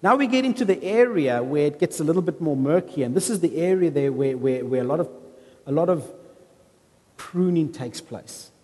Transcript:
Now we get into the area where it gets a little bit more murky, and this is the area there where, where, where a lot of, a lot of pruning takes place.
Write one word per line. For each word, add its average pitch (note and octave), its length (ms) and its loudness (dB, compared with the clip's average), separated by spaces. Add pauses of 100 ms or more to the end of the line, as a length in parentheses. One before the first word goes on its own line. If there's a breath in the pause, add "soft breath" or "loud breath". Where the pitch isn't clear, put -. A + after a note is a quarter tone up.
Now G#3 140 6
we C#4 100 2
get B3+ 180 2
into B3+ 200 0
the F#3 180 0
area F#3 600 2
where D3 240 0
it D3 120 -2
gets - 220 -2
a D#3+ 40 -2
little E3 180 2
bit F3 180 -4
more D3+ 160 0
murky, D3+ 460 0
and B2 120 -2
this F#3+ 140 0
is G#3+ 120 -2
the E3 160 0
area F3+ 340 2
there C#3 220 0
where, C3+ 240 0
where, B2+ 280 -2
where B2 180 0
a - 20 -2
lot C#3 160 0
of, - 80 -2 (580 loud breath)
a C#3 60 -4
lot E3 160 2
of F3 220 -2 (1040)
pruning F3 560 0
takes A#2+ 280 -10
place. - 500 -16 (140)